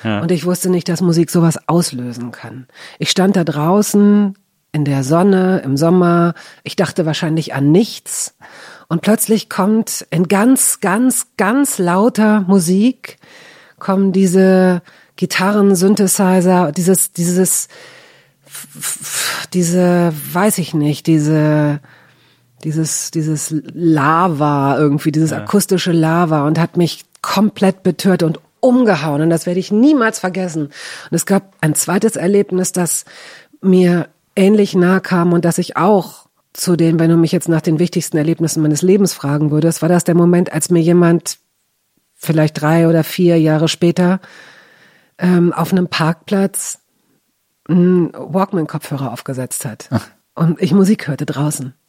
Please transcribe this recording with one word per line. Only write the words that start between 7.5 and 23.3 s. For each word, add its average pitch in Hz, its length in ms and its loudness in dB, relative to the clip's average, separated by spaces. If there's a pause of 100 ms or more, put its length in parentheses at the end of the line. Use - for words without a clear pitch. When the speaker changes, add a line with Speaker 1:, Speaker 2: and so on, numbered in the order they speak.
Speaker 2:
an 139 180 2
nichts. - 640 -2 (520)
Und 170 140 -4
plötzlich 214 460 0
kommt 220 640 -2
in 165 180 -2
ganz, 233 520 2
ganz, 233 560 -2
ganz 254 420 0
lauter 214 640 2
Musik, 190 760 0 (600)
kommen 196 340 0
diese 185 720 4 (340)
Gitarren, 202 600 0
Synthesizer, 185 960 2
dieses, 185 400 0
dieses, 180 560 -2 (800)
f-, - 200 -20 (120)
f-, - 720 -8
diese, 175 600 2 (200)
weiß 202 260 0
ich 160 160 -4
nicht, 147 320 -2
diese, 151 720 2 (840)
dieses, 156 460 -4
dieses 156 440 -4 (180)